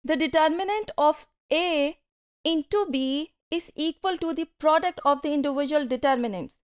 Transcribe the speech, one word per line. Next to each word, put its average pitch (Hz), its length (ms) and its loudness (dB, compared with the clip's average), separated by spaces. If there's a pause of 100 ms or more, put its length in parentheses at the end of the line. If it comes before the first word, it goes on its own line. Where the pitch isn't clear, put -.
the 302 180 0
determinant 339 680 2 (140)
of 302 180 2 (280)
A 311 420 0 (500)
into 330 460 0
B 262 100 -2 (520)
is 339 180 -6 (160)
equal 359 320 -4
to 330 200 -4
the 320 80 -4 (180)
product 320 420 2
of 277 160 2
the 294 160 -2
individual 285 560 0
determinants। 240 680 0